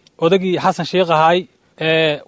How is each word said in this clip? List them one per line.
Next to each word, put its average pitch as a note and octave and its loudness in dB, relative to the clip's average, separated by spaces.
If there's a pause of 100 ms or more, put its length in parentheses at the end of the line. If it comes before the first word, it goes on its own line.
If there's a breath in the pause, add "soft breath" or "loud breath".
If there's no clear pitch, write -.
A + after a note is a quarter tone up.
(180)
odagii F3+ 0
Xasan F3 -2
Sheekh F3+ -2
ahaay, D#3+ 2 (380)
ee, D#3+ 0